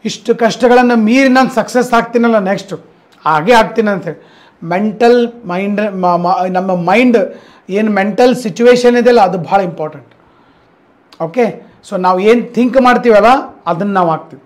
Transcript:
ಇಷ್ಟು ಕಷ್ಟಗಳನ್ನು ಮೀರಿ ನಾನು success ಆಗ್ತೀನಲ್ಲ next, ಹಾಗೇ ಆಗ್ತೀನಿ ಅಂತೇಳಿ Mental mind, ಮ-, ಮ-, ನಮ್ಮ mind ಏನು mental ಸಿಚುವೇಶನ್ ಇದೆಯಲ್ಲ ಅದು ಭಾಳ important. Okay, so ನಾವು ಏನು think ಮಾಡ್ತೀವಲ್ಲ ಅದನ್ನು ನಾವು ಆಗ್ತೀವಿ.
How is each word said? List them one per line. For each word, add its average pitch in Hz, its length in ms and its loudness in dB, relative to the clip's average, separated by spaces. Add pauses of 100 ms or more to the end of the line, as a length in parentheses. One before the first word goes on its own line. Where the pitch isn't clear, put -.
ಇಷ್ಟು 220 300 -4
ಕಷ್ಟಗಳನ್ನು 240 600 2
ಮೀರಿ 240 340 2
ನಾನು 254 200 2
success 240 440 -2
ಆಗ್ತೀನಲ್ಲ 233 460 0
next, 190 340 -4 (520)
ಹಾಗೇ 156 280 2
ಆಗ್ತೀನಿ 220 360 2
ಅಂತೇಳಿ - 540 -10 (200)
Mental 220 840 -2
mind, 196 340 -4
ಮ-, 190 240 -4
ಮ-, 180 440 -2
ನಮ್ಮ 185 260 -4
mind 220 420 2 (520)
ಏನು 214 220 -2
mental 208 440 0
ಸಿಚುವೇಶನ್ 240 600 2
ಇದೆಯಲ್ಲ 240 240 4
ಅದು 185 160 0
ಭಾಳ 185 240 -2
important. 151 460 -10 (1160)
Okay, 185 420 -4 (240)
so 190 120 -6
ನಾವು 185 180 0
ಏನು 220 340 0
think 247 280 0
ಮಾಡ್ತೀವಲ್ಲ 233 460 4 (400)
ಅದನ್ನು 185 260 -4
ನಾವು 180 180 0
ಆಗ್ತೀವಿ. 151 340 -10